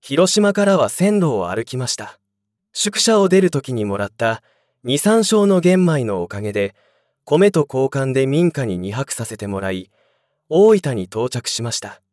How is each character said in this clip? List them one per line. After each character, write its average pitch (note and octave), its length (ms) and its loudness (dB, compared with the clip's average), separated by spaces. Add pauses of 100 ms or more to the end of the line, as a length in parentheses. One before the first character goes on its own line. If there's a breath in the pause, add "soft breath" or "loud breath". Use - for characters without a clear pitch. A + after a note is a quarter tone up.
広 E3+ 280 2
島 G#3 220 2
か G3+ 140 0
ら G3 100 4
は A#2+ 140 2
線 G3+ 280 0
路 E3+ 100 2
を G2 200 -2
歩 G#2+ 160 -6
き - 140 -10
ま B2 80 -6
し - 100 -6
た。 - 220 -18 (560)
宿 - 240 -4
舎 A3 220 4
を F#3+ 100 2
出 F#3+ 100 6
る F3+ 100 2
時 C3+ 220 -6
に A2 140 -2
も G2 100 -4
ら G2+ 100 -4
っ G2+ 40 -10
た、 A2+ 320 -4 (420)
二、 C3 140 -2
三 A3 220 4
升 G#3 260 2
の F#3+ 140 4
玄 F3+ 260 4
米 D3+ 180 0
の G2 180 -4
お F2 60 -8
か G2+ 120 -10
げ G#2 120 -6
で、 G2+ 220 -2 (500)
米 F#3+ 260 4
と E3 180 0
交 C3 180 -2
換 C3+ 260 -4
で C3+ 140 2
民 D#3+ 240 2
家 C#3 140 -6
に F#2+ 140 -4
二 F#2 140 -8
泊 C3+ 220 -6
さ A2+ 100 -8
せ A2 120 -12
て G2+ 100 -10
も G2 140 -6
ら F#2+ 100 -4
い、 F#2 200 -8 (580)
大 G#3 280 6
分 D3 180 -2
に F#2+ 100 -4
到 A2 260 -6
着 - 180 -8
し - 140 -6
ま A#2 100 -6
し - 80 -6
た。 - 220 -16 (100)